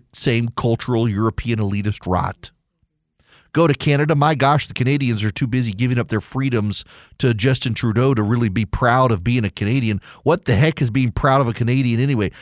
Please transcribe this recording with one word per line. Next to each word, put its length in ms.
same 420
cultural 540
European 500
elitist 480
rot. 440
Go 160
to 60
Canada. 420
My 200
gosh, 320
the 60
Canadians 500
are 80
too 160
busy 240
giving 260
up 120
their 100
freedoms 640
to 140
Justin 400
Trudeau 400
to 80
really 280
be 160
proud 460
of 120
being 220
a 40
Canadian. 520
What 200
the 120
heck 260
is 80
being 240
proud 260
of 80
a 60
Canadian 480
anyway? 300